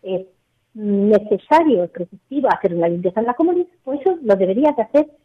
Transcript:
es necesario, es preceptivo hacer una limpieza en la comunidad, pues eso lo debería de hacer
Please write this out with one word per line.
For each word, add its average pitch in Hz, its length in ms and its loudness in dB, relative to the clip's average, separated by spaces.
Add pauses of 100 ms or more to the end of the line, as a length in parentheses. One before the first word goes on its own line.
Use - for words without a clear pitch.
es 190 240 -6 (560)
necesario, 208 1000 2
es 170 60 -8
preceptivo 247 600 -6
hacer 175 240 -2
una 170 140 0
limpieza 180 320 -2
en 233 60 -2
la 247 80 -2
comunidad, 359 320 0 (180)
pues 277 160 -8
eso 370 220 0
lo 208 140 2
debería 196 360 0
de 247 100 -2
hacer 302 260 0 (160)